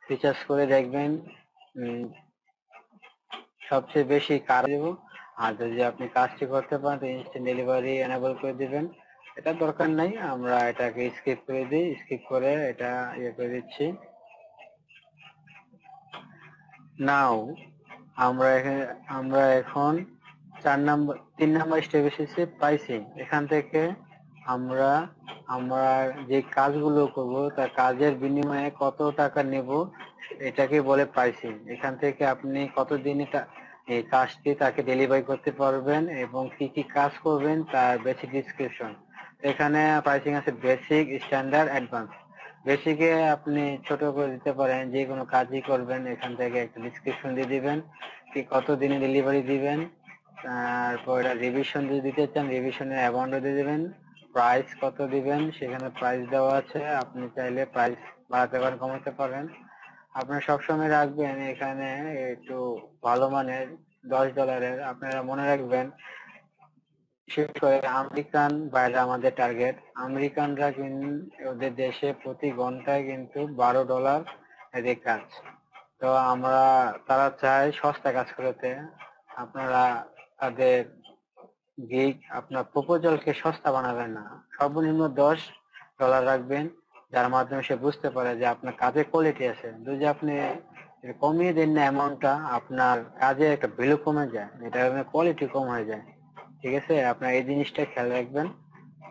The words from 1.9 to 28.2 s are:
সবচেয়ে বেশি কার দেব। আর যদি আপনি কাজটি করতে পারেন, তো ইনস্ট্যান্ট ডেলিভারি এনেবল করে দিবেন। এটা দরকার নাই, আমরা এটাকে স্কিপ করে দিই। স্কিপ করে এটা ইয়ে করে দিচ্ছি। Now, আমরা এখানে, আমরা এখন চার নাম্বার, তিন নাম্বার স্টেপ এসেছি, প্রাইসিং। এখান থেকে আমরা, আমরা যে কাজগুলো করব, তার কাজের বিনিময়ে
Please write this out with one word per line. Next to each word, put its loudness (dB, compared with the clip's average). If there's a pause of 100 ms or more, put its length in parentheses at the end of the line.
সবচেয়ে 2
বেশি 2
কার 2
দেব। -2 (400)
আর -2
যদি -2
আপনি -2
কাজটি 0
করতে -2
পারেন, -2
তো -6
ইনস্ট্যান্ট -8
ডেলিভারি 0
এনেবল -2
করে -4
দিবেন। -4 (500)
এটা -2
দরকার 0
নাই, 0
আমরা 0
এটাকে -2
স্কিপ -2 (100)
করে -4
দিই। 0
স্কিপ -10
করে 0 (180)
এটা -6
ইয়ে -6
করে -6
দিচ্ছি। -6 (3250)
Now, 2 (600)
আমরা 4
এখানে, 0 (200)
আমরা 4
এখন 2 (580)
চার 4
নাম্বার, 2 (200)
তিন 4
নাম্বার 2
স্টেপ 2
এসেছি, -2
প্রাইসিং। 0 (100)
এখান -2
থেকে 0 (540)
আমরা, 2 (400)
আমরা 0 (140)
যে 2
কাজগুলো 2
করব, -2
তার 0
কাজের 4
বিনিময়ে -2